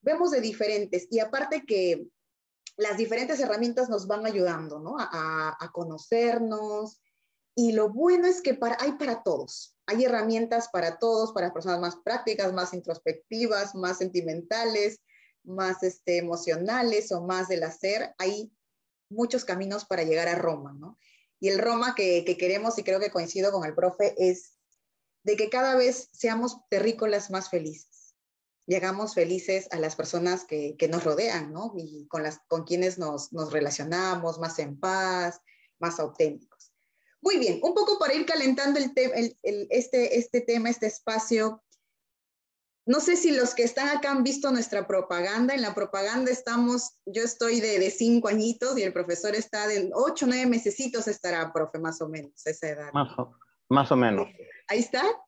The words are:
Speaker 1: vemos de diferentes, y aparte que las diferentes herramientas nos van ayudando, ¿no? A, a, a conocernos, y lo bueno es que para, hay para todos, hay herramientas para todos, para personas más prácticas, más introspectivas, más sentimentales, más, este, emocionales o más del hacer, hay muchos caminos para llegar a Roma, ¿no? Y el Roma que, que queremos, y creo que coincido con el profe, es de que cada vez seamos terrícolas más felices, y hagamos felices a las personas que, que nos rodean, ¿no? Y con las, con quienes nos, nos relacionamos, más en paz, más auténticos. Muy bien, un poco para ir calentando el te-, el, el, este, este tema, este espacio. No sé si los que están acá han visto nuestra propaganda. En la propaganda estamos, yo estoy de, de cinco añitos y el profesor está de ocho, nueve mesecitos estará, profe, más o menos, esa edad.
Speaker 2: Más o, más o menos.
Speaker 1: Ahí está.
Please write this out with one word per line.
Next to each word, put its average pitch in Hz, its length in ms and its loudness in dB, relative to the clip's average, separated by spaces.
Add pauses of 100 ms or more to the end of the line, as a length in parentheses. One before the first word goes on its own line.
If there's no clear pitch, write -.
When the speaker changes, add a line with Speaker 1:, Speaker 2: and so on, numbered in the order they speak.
Speaker 1:
vemos 330 260 2
de 269 120 2
diferentes, 208 680 -2
y 226 120 2
aparte 277 440 -2
que 180 400 0 (720)
las 208 200 0
diferentes 240 420 -2
herramientas 240 500 0
nos 202 160 -2
van 214 220 -2
ayudando, 165 520 -2
¿no? 214 200 -8
A, 214 120 -4
a, 160 480 -4
a 165 120 -12
conocernos, 214 1300 -2 (540)
y 233 160 4
lo 214 180 4
bueno 349 380 4
es 359 140 2
que 262 140 2
para, 233 240 -2
hay 277 140 0
para 254 300 -4
todos, - 600 -4
hay 226 200 2
herramientas 226 640 2
para 165 280 0
todos, 226 360 2
para 175 200 0
personas 175 260 -2
más 175 180 -4
prácticas, 214 540 -2
más 180 220 -2
introspectivas, 202 1000 -2
más 185 240 -4
sentimentales, 190 1000 -2 (420)
más, 185 400 -4
este, 180 340 0
emocionales 180 960 0
o 175 100 -2
más 185 260 -2
del 175 160 0
hacer, 190 540 -4
hay 208 340 -2 (580)
muchos 240 360 0
caminos 196 400 -4
para 175 180 -2
llegar 160 240 2
a 175 80 0
Roma, 151 380 -2
¿no? 156 240 -18 (420)
Y 196 100 0
el 196 100 2
Roma 233 360 2
que, 180 300 4
que 180 120 0
queremos, 202 420 0
y 202 40 -8
creo 190 160 2
que 202 120 -2
coincido 185 400 0
con 190 140 -2
el - 100 -6
profe, 180 420 2
es 180 400 2 (680)
de 208 120 2
que 214 140 0
cada 254 260 2
vez 247 360 4
seamos 233 460 -2 (120)
terrícolas 208 600 2
más 190 200 -4
felices, - 680 -6 (500)
y 180 100 2
hagamos 196 380 -2
felices 185 580 0
a 170 60 -6
las 156 180 -2
personas 180 500 -2
que, 151 320 -6
que 160 100 2
nos 165 160 -2
rodean, 165 480 0
¿no? 202 240 -8
Y 151 320 -12
con 156 160 -6
las, 151 240 -6
con 165 160 -2
quienes 180 340 0
nos, 151 340 -6
nos 156 200 -4
relacionamos, 165 880 -2
más 165 180 -6
en 143 220 -6
paz, 185 640 -2 (380)
más 165 200 -4
auténticos. - 720 -2 (520)
Muy 370 140 4
bien, 196 260 2
un 349 100 2
poco 415 240 4
para 285 160 2
ir 302 120 0
calentando 277 540 2
el 262 140 -2
te-, 254 240 2
el, 233 260 -2
el, 202 260 -2
este, 240 500 2
este 240 220 0
tema, 233 280 0
este 226 180 -2
espacio. 220 760 -2 (1200)
No 262 140 4
sé 349 160 4
si 349 160 4
los 247 240 2
que 240 80 2
están 269 240 0
acá 285 240 0
han 269 120 2
visto 269 280 0
nuestra 226 360 0
propaganda. 196 640 0
En 269 80 0
la 202 120 -2
propaganda 208 580 0
estamos, 240 760 0
yo 208 180 -4
estoy 233 380 0
de, 214 180 2
de 190 120 4
cinco 233 360 4
añitos 226 500 0
y 208 60 2
el 185 80 0
profesor 175 440 -2
está 214 340 -4
de 196 240 0
ocho, 294 340 0
nueve 254 200 2
mesecitos 233 600 0
estará, 170 460 -4
profe, 160 260 -2
más 165 220 -6
o 156 80 -6
menos, 151 360 -12
esa 160 220 -6
edad. 147 240 -8
Speaker 2:
Más 143 260 0
o, - 200 -8 (320)
más 135 200 6
o 147 60 6
menos. 107 320 4 (400)
Speaker 1:
Ahí 208 120 0
está. 247 220 -2 (260)